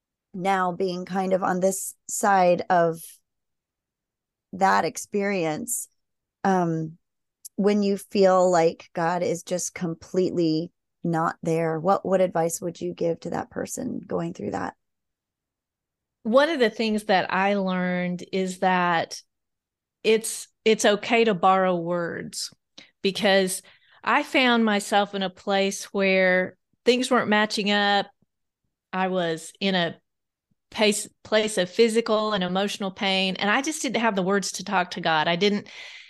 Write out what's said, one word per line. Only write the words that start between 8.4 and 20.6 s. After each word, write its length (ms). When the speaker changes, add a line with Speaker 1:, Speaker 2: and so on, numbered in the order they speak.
Speaker 1:
like 420
God 300
is 180
just 320
completely 960
not 360
there, 380
what, 260
what 140
advice 420
would 180
you 140
give 280
to 80
that 200
person 560
going 280
through 180
that? 240
Speaker 2:
One 260
of 100
the 100
things 360
that 280
I 220
learned 800
is 260
that 640
it's, 460